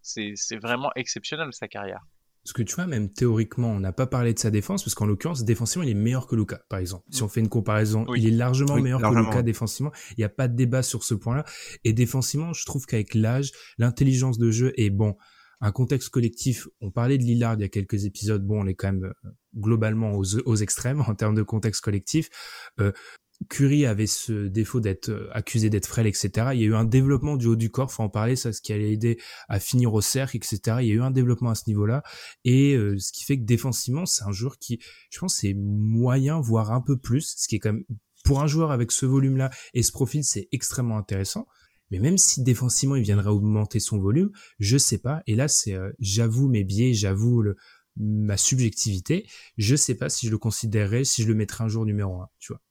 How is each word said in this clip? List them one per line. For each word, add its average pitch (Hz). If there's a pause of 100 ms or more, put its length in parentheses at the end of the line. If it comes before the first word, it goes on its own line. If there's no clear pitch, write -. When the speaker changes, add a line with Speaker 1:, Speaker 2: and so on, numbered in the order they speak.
Speaker 1:
C'est, 104
c'est 117
vraiment 120
exceptionnel, 151
sa -
carrière. 101 (440)
Speaker 2:
Parce -
que 120
tu -
vois, 180
même 107
théoriquement, 117
on 101
n'a 95
pas 131
parlé 120
de -
sa 110
défense, 101
parce 107
qu'en 107
l'occurrence, 120
défensivement, 120
il 135
est 107
meilleur 120
que 120
Luka, 101
par 98
exemple. 92
Si 131
Speaker 1:
Mm. -
Speaker 2:
on 104
fait 117
une 110
comparaison, 107
Speaker 1:
Oui. 123
Speaker 2:
il 110
est 113
largement 127
Speaker 3:
Oui, 117
Speaker 2:
meilleur 123
Speaker 3:
largement. 113
Speaker 2:
que 107
Luka 120
défensivement. 117 (180)
Il -
n'y 110
a 101
pas 131
de 120
débat 127
sur 120
ce 120
point-là. 120 (380)
Et 110
défensivement, 135
je -
trouve 139
qu'avec 107
l'âge, 120 (260)
l'intelligence 127
de 117
jeu 120
et 104
bon, 101 (460)
un 104
contexte 127
collectif, 120 (140)
on 101
parlait 123
de 127
Lillard 120
il 107
y -
a 95
quelques 101
épisodes, 101
bon, 104
on -
est 92
quand 98
même, 92 (200)
euh, 95 (260)
globalement 110
aux, 98
aux 113
extrêmes 123
<laughs> 120
en 107
termes 107
de 107
contexte 107
collectif. 107 (500)
Euh, 101 (580)
Curry 139
avait 107
ce 101
défaut 107
d'être, 101
euh, 107
accusé 110
d'être 104
frêle, 113
et 104
cetera. 117
Il 120
y 110
a 107
eu 110
un 113
développement 135
du 117
haut 113
du 113
corps, 131
faut 113
en 104
parler, 113
ça, 120
ce -
qui -
allait 107
aider 113 (300)
à 101
finir 120
au 107
cercle, 131
et 107
cetera. 113
Il 113
y 104
a -
eu 117
un 131
développement 123
à 110
ce -
niveau-là. 110 (400)
Et, 135
euh, 101
ce -
qui -
fait 143
que 120
défensivement, 123
c'est -
un 101
joueur 110
qui, - (300)
je -
pense, 185
c'est 98
moyen, 117
voire 113
un 123
peu 135
plus, 131
ce -
qui 110
est -
quand 107
même, 110 (400)
pour 139
un 151
joueur 156
avec 120
ce -
volume-là 131 (240)
et 120
ce -
profil, 147
c'est -
extrêmement 120
intéressant. 101 (440)
Mais 92
même 156
si -
défensivement, 127
il 127
viendrait 101
augmenter 107
son -
volume, 131 (300)
je 110
sais -
pas. 147
Et 107
là, 135
c'est, -
euh, 92
j'avoue 113
mes 110
biais, 113
j'avoue 107
le, 101 (400)
ma 107
subjectivité. 123 (300)
Je 110
sais 139
pas 143
si -
je 110
le 107
considérerais, 110
si 117
je 110
le 110
mettrais 107
un 113
jour 110
numéro 101
un, 95 (100)
tu -
vois. - (100)